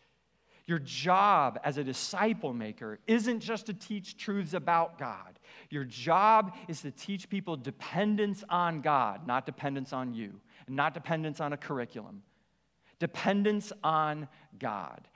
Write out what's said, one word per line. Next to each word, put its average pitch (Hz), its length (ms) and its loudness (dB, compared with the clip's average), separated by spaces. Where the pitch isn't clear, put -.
your 165 140 0
job 143 840 4
as 143 140 0
a 147 80 -2
disciple 180 680 0
maker 107 540 -8
isn't 226 320 4
just 208 280 -6
to 214 60 -6
teach 202 440 -10
truths 196 360 -4
about 165 460 2
God. 95 400 -10
Your 143 160 -4
job 180 680 6
is 165 140 -8
to 143 100 -8
teach - 380 -8
people 190 260 -4
dependence 202 920 -2
on 170 320 0
God, 131 440 2
not 127 200 0
dependence 139 480 -4
on 127 200 -4
you, 110 200 -8
and 131 100 -8
not 147 180 0
dependence 156 460 -4
on 147 140 -2
a 147 40 -6
curriculum. 113 680 -8
Dependence 202 720 2
on 156 440 2
God 98 580 -6